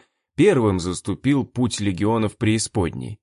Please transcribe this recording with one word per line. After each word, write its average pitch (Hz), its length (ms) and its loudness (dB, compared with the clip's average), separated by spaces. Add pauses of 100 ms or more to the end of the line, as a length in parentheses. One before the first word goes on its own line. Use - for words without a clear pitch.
(360)
первым 123 440 4
заступил 101 640 -2
путь 120 340 -4
легионов 104 580 -2
преисподней. 107 840 -2